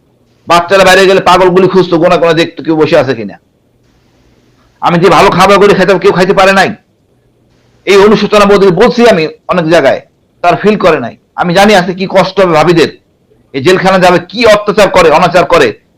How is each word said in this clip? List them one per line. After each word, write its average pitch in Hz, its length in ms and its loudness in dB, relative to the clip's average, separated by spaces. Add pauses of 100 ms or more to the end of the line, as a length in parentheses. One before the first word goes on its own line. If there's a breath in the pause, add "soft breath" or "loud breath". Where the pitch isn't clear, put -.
(480)
বাচ্চারা 185 380 0
বাইরে 185 200 2
গেলে 190 160 0
পাগলগুলি 180 460 2
খুঁজতো, 175 300 0
গোনা 170 200 0
গোনা 165 160 0
দেখতো 165 300 -4
কেউ 160 120 -4
বসে 156 220 0
আছে 131 180 -2
কিনা। 104 240 -14 (1400)
আমি 160 160 0
যে 180 120 0
ভালো 175 200 2
খাবার 190 280 2
করে 196 160 2
খাইতাম, 185 260 0
কেউ 190 120 2
খাইতে 180 220 -2
পারে 190 180 2
নাই। 190 240 -2 (1080)
এই 196 120 0
অনুশোচনা 208 480 2
বোধ 196 200 2
বলছি 220 440 2
আমি 160 180 0 (200)
অনেক 160 180 -4
জায়গায়, 139 360 0 (400)
তার 170 140 0
ফিল 208 220 -2
করে 160 220 0
নাই। 117 180 -12 (180)
আমি 170 180 -4
জানি 202 220 2
আজকে 180 180 -2
কি 185 160 -8
কষ্ট - 300 -2
হবে 180 140 0
ভাবিদের, 156 460 0 (540)
এই 135 100 -8
জেলখানা 185 360 0
যাবে, 180 200 0
কি 226 260 -6
অত্যাচার 202 440 0
করে, 160 200 2
অনাচার 170 360 0
করে 143 340 0 (180)